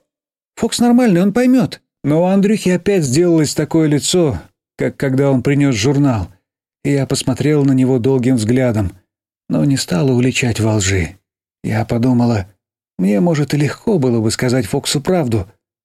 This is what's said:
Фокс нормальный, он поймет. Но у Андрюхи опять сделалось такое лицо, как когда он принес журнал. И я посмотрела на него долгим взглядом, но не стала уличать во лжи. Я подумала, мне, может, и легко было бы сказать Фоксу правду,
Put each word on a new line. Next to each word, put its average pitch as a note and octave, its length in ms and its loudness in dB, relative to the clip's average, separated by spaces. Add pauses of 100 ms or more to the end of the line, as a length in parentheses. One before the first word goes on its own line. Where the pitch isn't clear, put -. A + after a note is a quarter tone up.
(560)
Фокс - 220 -4
нормальный, A#3+ 440 4
он G3+ 100 0
поймет. B3+ 480 0 (240)
Но D3+ 180 2
у F3+ 40 2
Андрюхи G3 420 0
опять F3+ 340 0
сделалось D#3 520 2
такое D#3 340 0
лицо, D3 500 0 (380)
как B2+ 220 -4
когда C#3 320 0
он B2+ 120 0
принес C#3 320 2
журнал. B2 540 0 (560)
И C#3+ 80 -2
я C#3 140 0
посмотрела C#3 580 0
на C#3 80 2
него C3 260 2
долгим C3 380 0
взглядом, A2 560 0 (560)
но E3 160 -2
не C#3 140 0
стала D#3 340 -2
уличать B2 480 -2
во G#2+ 160 0
лжи. F#2 400 -2 (460)
Я A2 240 -4
подумала, A#2+ 600 0 (520)
мне, G3 220 0
может, D#3 340 0
и - 20 0
легко D3+ 420 -2
было B2 220 0
бы A2 100 0
сказать B2 360 -2
Фоксу C#3+ 340 -4
правду, C3 500 -2 (340)